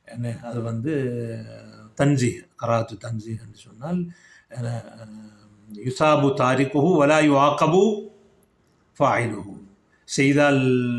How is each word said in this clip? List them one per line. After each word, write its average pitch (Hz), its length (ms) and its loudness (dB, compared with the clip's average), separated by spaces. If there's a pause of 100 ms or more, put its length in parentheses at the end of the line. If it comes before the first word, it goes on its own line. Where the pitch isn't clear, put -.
என்ன, 120 380 -10
அது 120 180 -10
வந்து 113 320 -6 (1040)
தன்சீஹ், 139 440 2 (180)
கராஹத்து 113 400 -4
தன்சீஹ் 113 420 -10
என்று - 140 -20
சொன்னால் 170 520 -8 (420)
என்ன, 117 360 -8 (880)
யுசாபு 139 600 2
தாரிக்குஹு 139 640 2
வலா 151 220 4
யுஆகபு 151 840 4 (920)
ஃபாயிலுஹு. 104 680 -2 (400)
செய்தால், 139 560 2 (380)